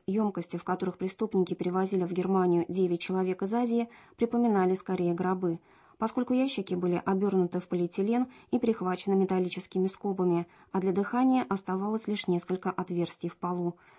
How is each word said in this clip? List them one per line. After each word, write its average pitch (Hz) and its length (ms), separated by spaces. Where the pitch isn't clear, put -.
ёмкости, 196 520
в 175 60
которых 180 360
преступники 185 560
перевозили 185 480
в 185 80
Германию 180 560
девять 175 340
человек 185 400
из 196 100
Азии, 233 380
припоминали 226 600
скорее 175 400
гробы, 180 440
поскольку 247 380
ящики 254 400
были 175 280
обёрнуты 190 560
в - 80
полиэтилен 196 600
и 247 80
прихвачены 196 560
металлическими 185 720
скобами, 180 580
а 190 100
для 185 100
дыхания 247 580
оставалось 196 580
лишь 208 200
несколько 185 420
отверстий 175 580
в - 100
полу. 175 380